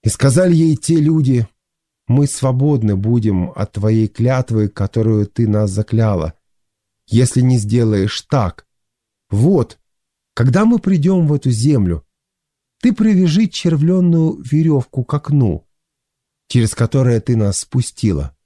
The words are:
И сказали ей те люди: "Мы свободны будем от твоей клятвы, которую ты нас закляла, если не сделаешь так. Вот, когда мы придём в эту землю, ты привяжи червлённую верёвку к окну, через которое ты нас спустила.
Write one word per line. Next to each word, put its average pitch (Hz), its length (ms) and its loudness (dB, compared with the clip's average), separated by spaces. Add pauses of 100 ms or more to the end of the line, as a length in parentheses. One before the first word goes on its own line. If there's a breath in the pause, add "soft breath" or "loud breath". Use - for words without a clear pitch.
И 110 60 0
сказали 170 440 2
ей 160 220 2
те 165 220 -2
люди: 143 500 0 (600)
"Мы 139 200 2
свободны 127 720 -2
будем 104 540 0
от - 200 -8
твоей 107 380 0
клятвы, 117 580 -2
которую 107 580 -2
ты 113 220 -2
нас 104 240 0
закляла, 104 640 -2 (760)
если 123 320 2
не 127 200 2
сделаешь 104 640 -2
так. 107 440 -4 (600)
Вот, 127 500 0 (540)
когда 135 320 2
мы 233 140 2
придём 180 480 0
в 147 60 0
эту 135 160 -2
землю, 110 560 0 (760)
ты 247 120 2
привяжи 185 540 2
червлённую 165 960 0
верёвку 147 600 -2
к - 120 -6
окну, 135 520 -2 (840)
через 117 260 0
которое 120 440 0
ты 123 160 -2
нас 101 240 0
спустила. 87 880 -4